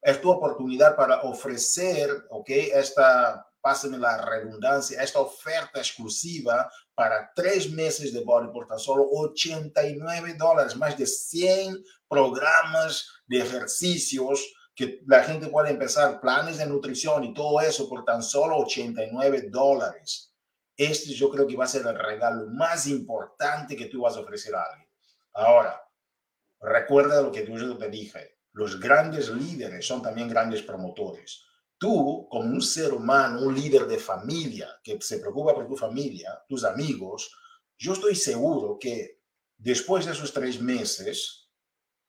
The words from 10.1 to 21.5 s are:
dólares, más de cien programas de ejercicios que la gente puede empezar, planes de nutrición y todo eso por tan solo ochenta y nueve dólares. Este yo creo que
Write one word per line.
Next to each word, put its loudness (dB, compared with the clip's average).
dólares, 4
más -2
de -2
cien 0
programas 2
de 2
ejercicios -2
que -6
la 10
gente -4
puede 0
empezar, 0
planes 0
de -4
nutrición -2
y -10
todo 2
eso 0
por -10
tan 0
solo 2
ochenta -2
y -6
nueve 0
dólares. 0
Este -2
yo 2
creo 2
que -6